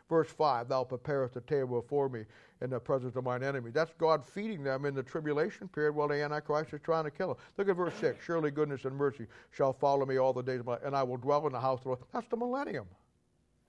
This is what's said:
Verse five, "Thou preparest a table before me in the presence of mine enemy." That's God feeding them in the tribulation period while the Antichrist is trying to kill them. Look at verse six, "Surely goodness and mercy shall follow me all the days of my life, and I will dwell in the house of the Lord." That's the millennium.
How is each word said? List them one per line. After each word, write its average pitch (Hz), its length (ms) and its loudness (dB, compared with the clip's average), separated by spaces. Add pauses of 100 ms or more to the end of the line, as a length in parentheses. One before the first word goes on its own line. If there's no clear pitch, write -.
Verse 160 240 2
five, 127 380 2
"Thou 131 160 2
preparest 131 500 -2
a 120 60 -6
table 127 400 0
before 143 260 0
me 117 180 -6 (360)
in 127 80 -4
the 127 100 -2
presence 127 380 -2
of 127 80 -2
mine 123 180 -2
enemy." 135 260 -4
That's 156 280 0
God 160 280 4
feeding 202 380 -6
them 135 220 -2
in 139 100 -2
the 131 80 -2
tribulation 156 640 -2
period 151 260 0
while 147 140 0
the 147 160 0
Antichrist 151 500 -2
is 147 60 -8
trying 160 240 0
to 151 80 -4
kill 185 160 -4
them. 127 100 -4 (200)
Look 202 100 2
at 190 80 4
verse 170 200 0
six, - 280 0
"Surely 160 260 2
goodness 143 360 -2
and 135 100 -4
mercy 135 320 0 (240)
shall 135 220 2
follow 139 320 4
me 135 100 0
all 131 160 4
the 127 100 -2
days 127 200 -2
of 113 40 -10
my 123 80 -2
life, - 120 -4
and 139 100 0
I 135 80 4
will 127 140 -2
dwell 143 280 2
in 143 60 0
the 123 80 -4
house 127 200 0
of - 40 -14
the 131 60 -4
Lord." 127 140 -4 (100)
That's 240 160 -6
the 233 80 -2
millennium. 240 500 -4 (800)